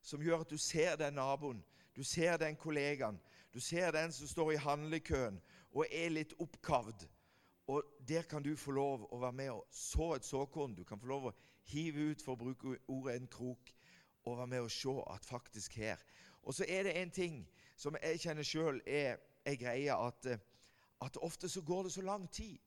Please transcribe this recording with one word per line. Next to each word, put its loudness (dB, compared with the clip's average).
som -6
gjør 6
at -6
du -4
ser 4
den 0
naboen, 0
du -4
ser 4
den 2
kollegaen, 2
du -6
ser 2
den 2
som -8
står 2
i 4
handlekøen 2
og 4
er 0
litt 0
oppkavd. 0
Og 2
der 2
kan -4
du 0
få -6
lov 2
å -6
være 0
med -4
og -8
så 2
et -4
såkorn. -2
Du -12
kan -8
få -10
lov -2
å -4
hive 0
ut, -6
for -2
å -12
bruke -4
ordet, -2
en -8
krok, -8
og -4
være -4
med 0
og -4
se 0
at -10
faktisk -8
her. -2
Og -6
så 0
er 0
det 0
en -6
ting -2
som -4
jeg 0
kjenner 0
selv 2
er, 2
er 0
greia, 2
at, -6
eh, 0
at -6
ofte -4
så -4
går 0
det -4
så -6
lang -4
tid. -10